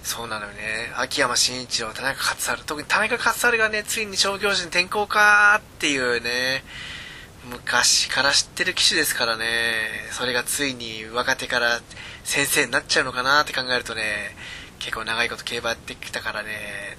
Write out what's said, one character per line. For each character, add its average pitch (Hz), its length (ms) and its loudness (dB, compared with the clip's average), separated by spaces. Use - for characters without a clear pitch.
そ 120 220 -6
う - 20 -12
な 110 100 -4
の 104 80 -6
よ 101 60 -12
ね。 110 440 -6
秋 131 240 0
山 127 140 4
慎 127 280 2
一 120 200 -4
郎、 110 100 -6
田 113 100 -8
中 131 160 -2
勝 - 220 -2
春。 120 220 -2
特 151 180 -6
に 143 60 -10
田 - 140 2
中 214 160 2
勝 233 200 2
春 240 220 4
が 220 100 4
ね、 214 140 -2
つ - 180 -4
い 214 60 -2
に 196 100 -6
調 196 220 2
教 202 160 2
師 185 60 2
に 175 80 -6
転 175 160 2
向 202 240 0
か 208 480 8
ー - 20 0
っ - 40 -2
て 160 80 2
い 143 100 2
う 120 220 2
ね。 127 440 0
昔 - 580 2
か 135 140 0
ら 139 80 4
知 143 140 2
っ - 60 -10
て - 140 -2
る 175 100 0
騎 - 140 4
手 214 60 4
で 160 100 2
す - 120 0
か 123 100 2
ら 113 100 0
ね。 110 760 0
そ 123 120 -4
れ 127 80 0
が 120 120 0
つ - 200 -2
い 135 100 -2
に 113 380 -10
若 123 220 0
手 127 140 -6
か 127 100 0
ら 117 220 2
先 143 240 0
生 139 200 2
に 117 40 -12
な 135 80 2
っ 151 80 0
ち - 140 2
ゃ - 20 0
う - 20 0
の 131 80 -4
か 127 120 -4
な 139 160 6
っ 147 40 2
て - 80 -4
考 135 160 -4
え 127 80 2
る 120 60 0
と 117 140 -6
ね、 104 400 -4
結 - 180 -6
構 110 80 -4
長 113 200 0
い 117 40 0
こ 117 80 -6
と - 60 -12
競 120 160 -4
馬 117 120 -2
や 113 40 -2
っ - 40 -8
て - 180 -12
き - 160 -12
た 117 80 -4
か 113 100 -4
ら 107 140 -6
ね 104 540 -8